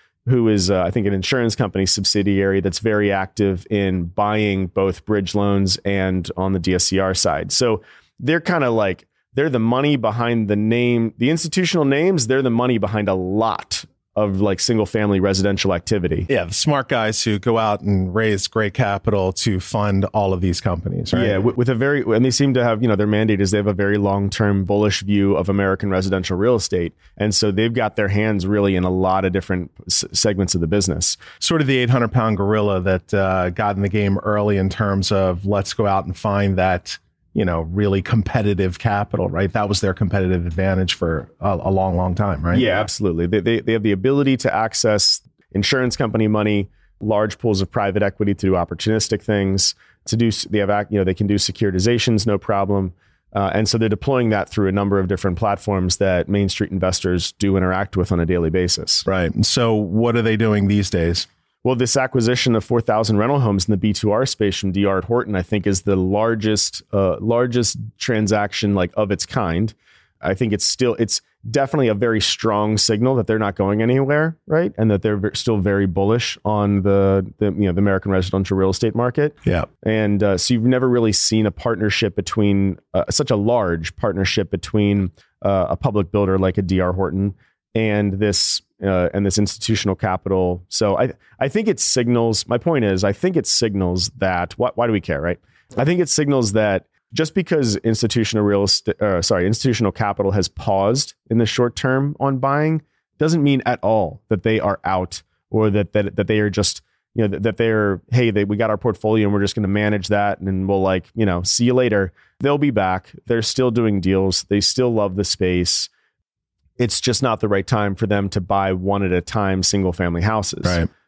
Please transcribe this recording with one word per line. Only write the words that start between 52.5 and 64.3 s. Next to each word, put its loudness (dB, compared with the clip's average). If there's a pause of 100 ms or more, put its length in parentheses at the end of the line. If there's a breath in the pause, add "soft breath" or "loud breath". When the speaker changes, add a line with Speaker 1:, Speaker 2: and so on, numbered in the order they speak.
Speaker 1:
Uh, 0
and 0
so 0
they're 2
deploying 0
that 0
through 0
a 0
number 2
of 0
different -2
platforms -2
that 2
Main 2
Street -4
investors -2
do 0
interact -2
with 0
on 2
a 2
daily 0
basis. -2
Speaker 2:
Right. 0
And 0
so 0
what 0
are 2
they 2
doing 2
these 2
days? 0 (360)
Speaker 1:
Well, 2
this 0
acquisition 2
of 0
four 0
thousand 2
rental 2
homes 0
in 2
the 2
B 0
two 0
R 2
space -2